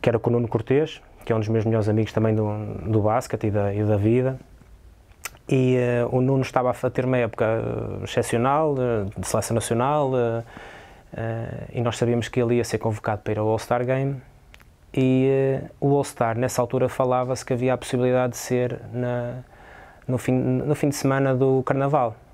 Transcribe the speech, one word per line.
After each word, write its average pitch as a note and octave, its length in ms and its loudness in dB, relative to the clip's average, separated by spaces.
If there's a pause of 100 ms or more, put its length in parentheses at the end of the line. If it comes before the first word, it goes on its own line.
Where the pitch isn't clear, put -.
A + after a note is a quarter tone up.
que - 60 2
era A2+ 120 4
com A#2 100 0
o A#2 40 2
Nuno A#2+ 140 2
Cortês, C3 540 0 (240)
que A#2 80 -2
é - 20 2
um A2 40 0
dos G#2 100 -2
meus A2 160 2
melhores A2 240 2
amigos G#2+ 240 0
também A2 220 2
do, G#2+ 100 0 (420)
do A2 140 2
basquete A2+ 440 0
e G#2+ 60 0
da, G2+ 220 0
e G#2 100 0
da G#2+ 140 2
vida. B2 420 2 (1080)
E, B2+ 260 4
eh, A#2+ 360 2
o B2+ 100 2
Nuno C3 200 2
estava B2+ 280 0
a A#2+ 40 0
fa-, B2+ 160 -2
ter B2 160 -2
uma B2+ 120 2
época, A#2 280 0
eh, A2+ 580 -2
excepcional, C3+ 760 0
eh, A#2 280 0 (120)
de F#2+ 100 -6
seleção A2+ 280 -2
nacional, C3 600 0
eh, A#2 280 0 (720)
eh, A2+ 580 -6
e B2 80 -2
nós A#2 160 0
sabíamos A#2+ 300 2
que - 120 -2
ele A#2+ 160 2
ia A#2+ 80 2
ser A2+ 140 -2
convocado G#2+ 460 -2
para G#2+ 100 -4
ir G#2 60 -2
ao G#2+ 80 0
All-Star A#2 380 0
Game, C3+ 360 -2 (720)
e, C3 360 4
eh, C3+ 400 0 (100)
o C#3+ 160 4
All-Star, A#2+ 420 0
nessa B2 240 0
altura, B2+ 280 2
falava-se B2+ 560 0
que - 80 -2
havia B2+ 200 2
a B2 40 0
possibilidade B2+ 560 2
de - 40 -10
ser B2 420 -2 (140)
na, B2 460 -4 (680)
no B2+ 100 0
fim, - 160 -2
no B2+ 420 2
fim D3 140 0
de C#3 60 -2
semana C3+ 400 2
do C3 280 4
Carnaval. C3+ 520 0 (180)